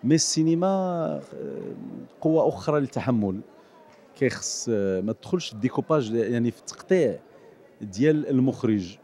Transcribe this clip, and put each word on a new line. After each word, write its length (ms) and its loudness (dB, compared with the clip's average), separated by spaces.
مي 120 4
السينما، 520 2
آه، 540 -2
قوة 260 4
أخرى 320 0
للتحمل، 600 0
كيخص، 520 -2
آه، 300 0
ما 120 -2
تدخلش 340 -4
في 60 -12
الديكوباج، 580 0
يعني 400 0
في 80 -12
التقطيع 600 0
ديال 480 2
المخرج 760 2